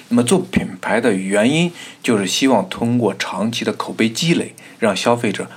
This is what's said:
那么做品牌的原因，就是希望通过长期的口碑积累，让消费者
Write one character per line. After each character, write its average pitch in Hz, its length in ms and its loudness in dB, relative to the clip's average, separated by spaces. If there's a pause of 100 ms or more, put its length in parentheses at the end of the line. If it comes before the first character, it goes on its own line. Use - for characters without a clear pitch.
那 117 80 0
么 120 80 6
做 185 160 4
品 - 260 -2 (140)
牌 104 180 0
的 117 140 2
原 98 380 2
因， 165 200 2 (320)
就 120 140 2
是 98 100 0
希 135 220 0
望 104 220 2
通 120 260 -2
过 110 160 2
长 101 400 -4
期 - 100 -6
的 110 120 -2
口 - 180 -8
碑 113 160 0
积 165 240 -2
累， 127 220 -2 (240)
让 104 180 0
消 117 180 2
费 120 160 0
者 - 260 -8